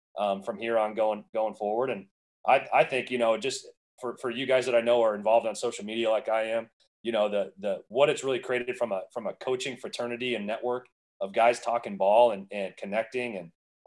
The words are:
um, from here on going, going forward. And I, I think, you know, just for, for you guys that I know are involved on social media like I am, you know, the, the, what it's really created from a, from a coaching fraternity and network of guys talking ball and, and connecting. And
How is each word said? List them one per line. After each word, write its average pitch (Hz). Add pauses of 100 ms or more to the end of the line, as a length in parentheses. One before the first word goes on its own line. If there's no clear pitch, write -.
(180)
um, 101
from 107
here 113
on 110
going, 107
going 110
forward. 110
And 101 (420)
I, 135
I 139
think, 127
you 123
know, 113
just 127 (320)
for, 117
for 131
you 120
guys 131
that 123
I 117
know 117
are 110
involved 107
on 107
social 117
media 110
like 110
I 110
am, 113 (340)
you 117
know, 104
the, 101
the, 95
what 139
it's 139
really 131
created 123
from 117
a, 95 (120)
from 117
a 101
coaching 127
fraternity 120
and 104
network 123 (340)
of 98
guys 117
talking 117
ball 107
and, 98
and 98
connecting. 113
And 87 (360)